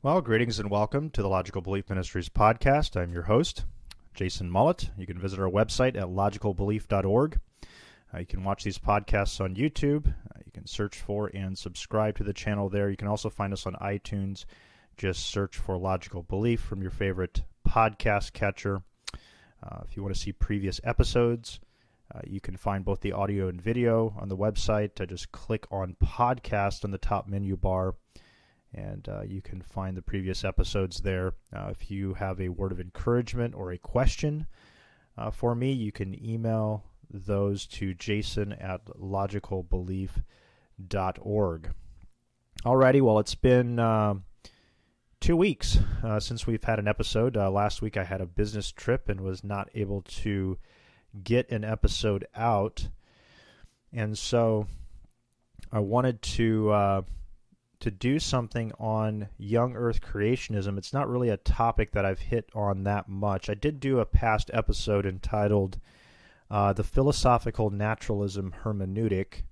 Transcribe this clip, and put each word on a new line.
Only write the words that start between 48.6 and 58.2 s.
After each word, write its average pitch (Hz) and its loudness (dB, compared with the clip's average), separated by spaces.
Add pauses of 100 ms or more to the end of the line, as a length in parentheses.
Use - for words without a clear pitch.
trip - -2
and 95 -2
was 95 -6
not 101 -6
able 101 -2
to 95 -2 (640)
get 120 2
an 110 -2
episode 107 0
out. 110 0 (1040)
And 107 -4
so 113 2 (1040)
I 110 0
wanted 117 0
to, 110 2
uh, 101 4 (800)
to 117 -2
do 127 0